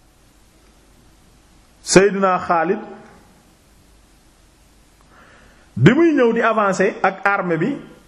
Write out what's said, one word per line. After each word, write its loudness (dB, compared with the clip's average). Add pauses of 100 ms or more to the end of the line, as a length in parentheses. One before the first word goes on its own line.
(1800)
Seydina 2
Khalid -4 (3000)
bi 6
muy 2
ñëw 2
di -2
avancer 0
ak -2
armée -2
bi, -4 (320)